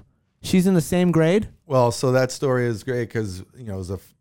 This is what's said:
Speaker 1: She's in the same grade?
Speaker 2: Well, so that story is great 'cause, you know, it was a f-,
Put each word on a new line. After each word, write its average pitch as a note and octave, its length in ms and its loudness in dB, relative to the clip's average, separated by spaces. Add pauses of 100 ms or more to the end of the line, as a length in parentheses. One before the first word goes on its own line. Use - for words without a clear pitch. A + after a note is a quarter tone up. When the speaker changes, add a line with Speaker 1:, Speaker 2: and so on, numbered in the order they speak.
(420)
Speaker 1:
She's F3+ 240 2
in F#3+ 80 2
the E3+ 80 4
same F3+ 300 0
grade? E3 380 2 (160)
Speaker 2:
Well, B2+ 260 2
so B2+ 220 0
that C3 180 2
story B2+ 340 -2
is A2+ 180 -4
great A#2+ 260 -6
'cause, F#2+ 340 -8 (140)
you B2+ 80 -16
know, G#2 100 -10
it - 20 -8
was F#2 120 -10
a F#2+ 60 -6
f-, - 260 -16